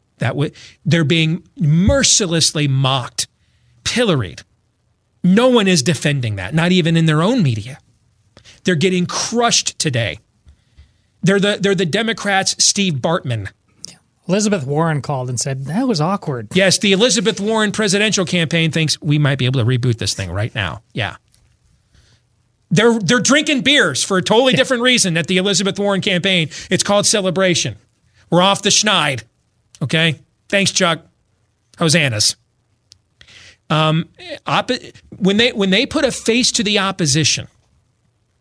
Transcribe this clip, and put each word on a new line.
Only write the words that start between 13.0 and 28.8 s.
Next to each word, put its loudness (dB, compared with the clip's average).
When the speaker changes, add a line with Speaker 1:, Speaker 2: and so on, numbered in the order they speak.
Speaker 2:
Elizabeth 0
Warren -2
called -6
and -6
said, -6
"That -2
was 0
awkward." -4
Speaker 1:
Yes, 2
the 2
Elizabeth 0
Warren 0
presidential 0
campaign 0
thinks -2
we 0
might 2
be -2
able 0
to 2
reboot 0
this -4
thing -8
right -6
now. -6
Yeah. -6
They're, 4
they're 2
drinking 2
beers 2
for -2
a 0
totally 2
Speaker 2:
Yeah. 2
Speaker 1:
different 0
reason 2
at -4
the 0
Elizabeth 0
Warren -2
campaign. 0
It's 0
called 0
Celebration. 0
We're 4
off 2
the 0
schneid. 0